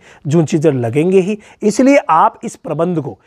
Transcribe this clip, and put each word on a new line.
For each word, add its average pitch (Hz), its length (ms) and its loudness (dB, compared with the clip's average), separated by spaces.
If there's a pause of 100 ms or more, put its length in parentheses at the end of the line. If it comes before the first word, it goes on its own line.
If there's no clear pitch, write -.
(280)
जूं 156 180 2
चींचड़ 156 280 0
लगेंगे 139 460 0
ही। 202 200 -2 (220)
इसलिए 262 360 2 (120)
आप 170 340 2
इस - 120 -10
प्रबंध 165 460 -4
को, 123 260 -12